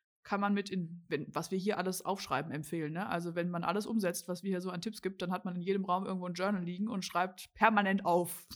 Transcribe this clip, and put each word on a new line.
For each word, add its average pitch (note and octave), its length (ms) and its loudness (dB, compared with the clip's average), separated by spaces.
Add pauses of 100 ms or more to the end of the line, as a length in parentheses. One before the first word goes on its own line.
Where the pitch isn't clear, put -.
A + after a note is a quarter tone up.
(260)
kann G3+ 140 0
man G3+ 140 4
mit G3+ 160 0
in, F3 380 -6
wenn, D#3 240 -2
was - 200 -2
wir F#3+ 60 0
hier G3 200 0
alles F3+ 260 -2
aufschreiben, D#3+ 460 -2
empfehlen, D3+ 420 -4
ne? F3+ 160 -4
Also E3+ 280 -2
wenn F3 120 0
man E3+ 140 -2
alles F#3+ 240 0
umsetzt, F#3+ 400 0
was F3+ 160 -4
wir G3 80 -2
hier F3+ 100 2
so F#3 100 -4
an F3 100 -4
Tipps G#3+ 200 -6
gibt, F#3+ 220 -4
dann F3 80 -2
hat F3+ 140 -2
man F3+ 100 -4
in F3 80 -2
jedem F#3+ 220 2
Raum F#3+ 200 2
irgendwo F#3 220 -2
ein F3 80 -4
Journal F#3 300 2
liegen F3+ 240 -2
und F#3+ 160 -2
schreibt - 500 -2
permanent G3+ 500 6
auf. F3 520 2